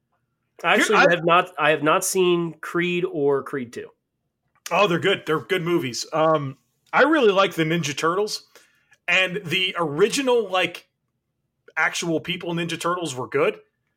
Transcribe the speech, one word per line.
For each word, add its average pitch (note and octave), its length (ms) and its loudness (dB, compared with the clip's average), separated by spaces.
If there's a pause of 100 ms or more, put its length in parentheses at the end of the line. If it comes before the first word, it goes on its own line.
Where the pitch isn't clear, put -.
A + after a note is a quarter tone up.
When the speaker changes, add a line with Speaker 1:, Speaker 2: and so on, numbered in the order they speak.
(640)
Speaker 1:
I F3 80 4
Speaker 2:
Here, G#3 80 4
Speaker 1:
actually A3 160 2
Speaker 2:
I G3 140 6
Speaker 1:
have E3 140 0
not, F3 360 4
I D3+ 100 4
have D3 140 0
not E3+ 200 2
seen F3 500 0
Creed F3 500 -4
or C#3+ 400 0
Creed B2+ 280 -8
two. F#2 180 -12 (840)
Speaker 2:
Oh, F#3+ 160 2
they're E3+ 100 0
good. F3+ 280 0
They're D#3 120 0
good F3+ 240 -4
movies. D#3+ 500 -4
Um, D#3 460 0 (340)
I F3 120 4
really C#4+ 260 4
like G3 240 2
the D#3+ 80 -2
Ninja D#3 340 -2
Turtles F#3+ 520 -2 (580)
and F3+ 380 0
the F#3 340 -2
original, G#3 720 0
like, F3+ 360 -4 (920)
actual E3 420 -2
people F3 320 -8
Ninja E3+ 260 -6
Turtles E3+ 360 -6
were B2 140 -8
good, D3+ 300 -2 (380)